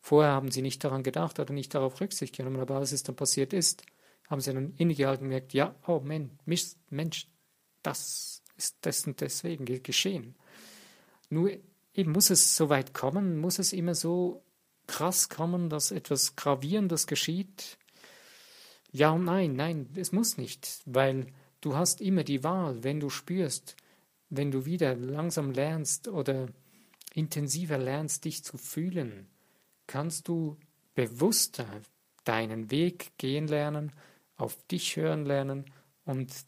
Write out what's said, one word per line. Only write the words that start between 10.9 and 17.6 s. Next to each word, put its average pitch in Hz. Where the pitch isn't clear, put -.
Nur 170
eben 165
muss 196
es -
so 156
weit 135
kommen, 170
muss 170
es 185
immer 175
so 180
krass -
kommen, 170
dass 151
etwas -
Gravierendes 160
geschieht? -